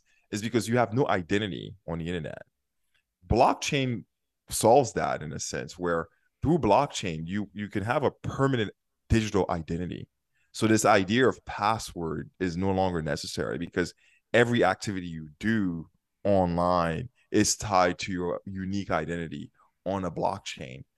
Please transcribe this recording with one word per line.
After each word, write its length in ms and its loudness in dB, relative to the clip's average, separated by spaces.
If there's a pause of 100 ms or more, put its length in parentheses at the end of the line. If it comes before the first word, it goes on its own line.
(300)
is 120 -6
because 260 0
you 80 2
have 160 2
no 160 2
identity 640 -2 (140)
on 100 -4
the 80 -6
internet. 360 -6 (840)
Blockchain 800 2 (460)
solves 420 4
that 300 -2
in 100 -10
a 80 -8
sense 380 -10
where 300 -2 (340)
through 160 2
blockchain, 640 2
you, 300 -4
you 140 -8
can 140 -4
have 220 0
a 60 2
permanent 600 -2 (380)
digital 400 2
identity. 580 -6 (460)
So 140 0
this 180 6
idea 420 4
of 200 0
password 840 -4 (120)
is 180 -2
no 140 0
longer 280 0
necessary 560 -4
because 380 -4 (400)
every 300 4
activity 420 -2
you 220 -10 (120)
do 480 -2 (360)
online 840 2 (220)
is 260 2
tied 420 2
to 140 -8
your 320 -4
unique 460 -6
identity 600 -4 (340)
on 200 -4
a 60 -4
blockchain. 720 -8 (140)